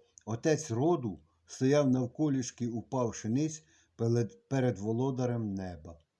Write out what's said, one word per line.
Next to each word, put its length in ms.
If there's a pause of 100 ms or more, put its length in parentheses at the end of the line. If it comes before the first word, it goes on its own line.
(240)
отець 460
роду 500 (260)
стояв 440
навколішки, 760
упавши 600
ниць 360 (320)
перед, 520
перед 300
володарем 760
неба. 460 (200)